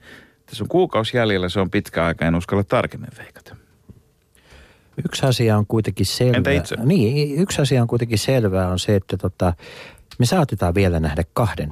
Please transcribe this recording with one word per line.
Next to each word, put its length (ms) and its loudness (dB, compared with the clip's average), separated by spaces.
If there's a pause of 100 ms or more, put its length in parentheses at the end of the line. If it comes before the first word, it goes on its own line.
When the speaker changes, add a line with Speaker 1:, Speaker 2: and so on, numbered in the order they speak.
(500)
Speaker 1:
tässä 140 -10
on 40 -8
kuukausi 480 0
jäljellä, 320 0
se 120 -2
on 100 0
pitkä 360 -2
aika, 200 -2
en 80 2
uskalla 300 -2
tarkemmin 540 -4
veikata. 380 -20 (1500)
Speaker 2:
Yksi 220 -2
asia 320 2
on 80 2
kuitenkin 400 -2
selvä. 300 0
Speaker 1:
Entä 140 2
itse? 340 -2
Speaker 2:
Niin, 560 2
yksi 220 0
asia 200 4
on 60 2
kuitenkin 300 0
selvää, 500 2
on 100 -2
se, 180 2
että 200 -2
tota, 360 -2 (640)
me 80 4
saatetaan 480 0
vielä 260 2
nähdä 220 0 (100)
kahden 400 -2